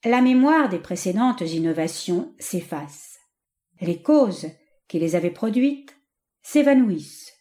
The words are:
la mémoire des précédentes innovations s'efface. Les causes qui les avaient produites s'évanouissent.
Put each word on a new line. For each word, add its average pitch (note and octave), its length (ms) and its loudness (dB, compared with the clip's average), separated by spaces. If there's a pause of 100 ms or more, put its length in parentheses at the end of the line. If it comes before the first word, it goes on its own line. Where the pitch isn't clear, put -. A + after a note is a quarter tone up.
la A#3+ 140 4
mémoire C4 480 4
des F3 120 -4
précédentes G#3 600 -2
innovations E3 960 -4
s'efface. - 800 -12 (600)
Les E3+ 220 -6
causes A#3 460 0 (380)
qui F3 120 -6
les E3 180 -2
avaient F3 140 -2
produites B3 640 -4 (460)
s'évanouissent. B3+ 1000 0